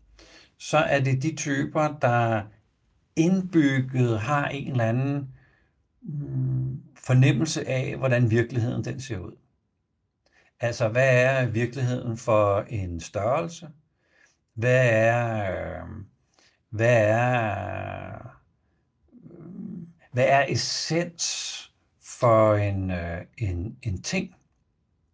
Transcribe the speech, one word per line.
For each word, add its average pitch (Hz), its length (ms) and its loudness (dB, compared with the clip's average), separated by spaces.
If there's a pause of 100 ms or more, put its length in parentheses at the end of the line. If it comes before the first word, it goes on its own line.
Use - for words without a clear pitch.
(580)
så - 200 0
er 143 220 2
det 131 240 0
de 156 120 -2
typer, 151 680 -2
der 117 400 2 (760)
indbygget 135 1040 2
har 143 280 0
en 139 240 -6
eller 120 140 0
anden, 135 440 -2 (720)
mm, 131 800 -4 (140)
fornemmelse 135 720 2
af, 131 300 -4
hvordan 123 320 2
virkeligheden 117 560 0
den 127 160 -8
ser 98 180 -8
ud. 87 120 -12 (1300)
Altså, 117 280 -2
hvad 127 360 4
er 131 220 2
virkeligheden 120 720 -2
for 104 440 2
en 90 380 -6
størrelse? 147 680 -4 (840)
Hvad 123 380 4
er, 113 600 2
øh, 85 360 -8 (800)
hvad 113 380 4
er, 98 1300 -2 (1700)
hvad 123 160 2
er 139 220 4
essens - 1080 -4 (600)
for 110 360 6
en, 98 360 0
øh, 85 300 -6 (160)
en, 90 460 -4
en 92 180 -6
ting? - 340 -6 (800)